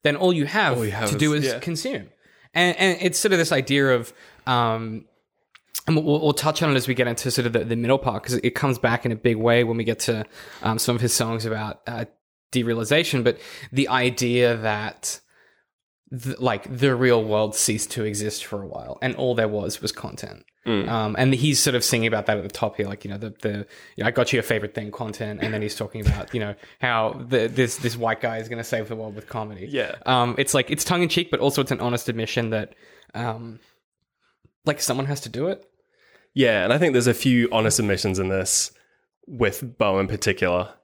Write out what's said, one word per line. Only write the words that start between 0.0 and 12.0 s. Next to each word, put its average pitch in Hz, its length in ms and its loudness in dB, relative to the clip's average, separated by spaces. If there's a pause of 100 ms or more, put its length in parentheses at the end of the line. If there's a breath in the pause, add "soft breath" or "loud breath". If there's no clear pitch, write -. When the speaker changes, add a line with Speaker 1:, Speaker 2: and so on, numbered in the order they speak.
Speaker 1:
then 147 140 2
all 185 160 4
you 151 140 0
have 160 320 2
Speaker 2:
All 113 80 0
you 104 60 -2
have 104 180 -2
Speaker 1:
to 104 60 0
Speaker 2:
is, 104 40 -4
Speaker 1:
do 151 140 4
is 147 100 0
Speaker 2:
yeah. 123 140 -2
Speaker 1:
consume. 165 500 -6 (460 soft breath)
And, 175 240 2
and 185 240 2
it's 185 160 0
sort 208 140 4
of 180 60 6
this 165 140 2
idea 139 420 4
of, 117 200 -2 (320 loud breath)
um, 113 580 0 (840)
and 160 100 2
we'll, 151 100 2
we'll, 147 140 2
we'll 151 120 2
touch 151 300 0
on 156 80 4
it 139 60 4
as 127 120 0
we 131 60 0
get 123 120 2
into 120 240 -2
sort 120 160 0
of 117 60 0
the, 117 120 2
the 117 120 -2
middle 117 220 2
part, 110 260 -2
'cause 127 180 -4
it 123 120 0
comes 135 240 0
back 117 260 0
in 120 80 0
a 113 40 -2
big 117 200 2
way 117 260 4
when 117 140 0
we 117 80 -2
get 110 160 0
to, 110 240 -2 (380 loud breath)
um, 110 160 0
some 120 180 0
of 113 60 0
his 120 100 2
songs 113 320 -2
about, 107 420 -6
uh, 117 200 -8 (460)